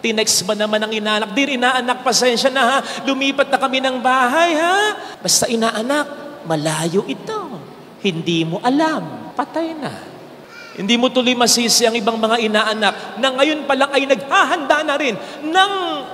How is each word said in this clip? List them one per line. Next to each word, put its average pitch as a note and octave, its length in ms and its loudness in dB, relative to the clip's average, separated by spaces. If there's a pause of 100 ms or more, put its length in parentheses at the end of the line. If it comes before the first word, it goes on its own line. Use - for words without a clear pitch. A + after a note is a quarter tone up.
Tinext A3 400 0
ba F#3+ 80 -2
naman G#3+ 320 0
ang A3 80 -4
inaanak? G#3+ 400 -2
"Dear C#4 240 0
inaanak, B3 480 0
pasensya B3 480 2
na C4 120 2 (120)
ha. - 20 4 (300)
Lumipat C4+ 400 2
na C4+ 80 0
kami B3+ 240 0
ng B3+ 240 -2
bahay C4 560 4
ha. G4+ 400 2 (240)
Basta - 240 2
inaanak, A#3 960 -2
malayo D#3+ 640 -2
ito. G#4+ 320 -6 (640)
Hindi E3 400 0
mo E3 160 -4
alam. B3+ 720 -2
Patay D#4+ 480 -4
na." - 160 -8 (800)
Hindi A#3 240 0
mo B3 80 4
tuloy B3+ 320 2
masisi A#3 480 4
ang A3+ 80 2
ibang A3+ 240 0
mga A3 160 2
inaanak G#3+ 800 0
na C4 160 0
ngayon C#4+ 320 2
pa C4+ 160 0
lang C#4 160 2
ay C#4 80 4
naghahanda D4 800 0
na D4 160 -2
rin C4 160 -2 (240)
ng F4+ 320 2 (420)